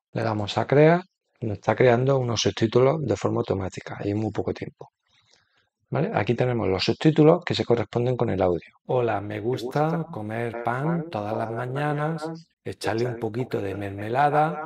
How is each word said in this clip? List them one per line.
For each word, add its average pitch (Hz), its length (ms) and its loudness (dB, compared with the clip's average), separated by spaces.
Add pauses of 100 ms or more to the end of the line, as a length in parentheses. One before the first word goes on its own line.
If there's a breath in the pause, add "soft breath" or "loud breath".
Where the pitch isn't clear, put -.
(120)
le 117 120 -2
damos 107 340 -2
a 110 100 0
crear, 160 360 8 (360)
nos 110 140 -2
está 104 200 0
creando 127 440 4
unos 120 240 -2
subtítulos 120 580 2
de 110 160 0
forma 110 220 -2
automática 98 640 -4
y 101 60 -2
en 101 80 0
muy 110 140 -2
poco 98 200 -4
tiempo. - 380 -10 (1000)
¿Vale? 139 220 -2
Aquí 117 220 0
tenemos 120 340 0
los 92 160 0
subtítulos 156 600 4
que - 80 -2
se - 120 0
corresponden 120 520 0
con 117 140 0
el 95 100 0
audio. 90 260 0 (200)
Hola, 120 340 0
me 104 180 -8
gusta 131 720 -2
comer 113 520 -6
pan 156 480 -2
todas 107 260 -4
las 113 140 -4
mañanas, 151 960 -4 (160)
echarle 110 420 -2
un 117 140 -4
poquito 113 420 -4
de 98 140 -6
mermelada 139 920 0